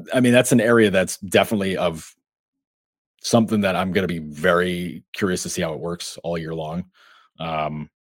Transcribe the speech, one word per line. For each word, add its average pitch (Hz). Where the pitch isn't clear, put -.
I 127
mean, 123
that's 127
an 120
area 113
that's 92
definitely 98
of 82
something 110
that 95
I'm 92
gonna 92
be 85
very 87
curious 185
to 175
see -
how 82
it 73
works -
all 85
year 80
long. 80
Um, 78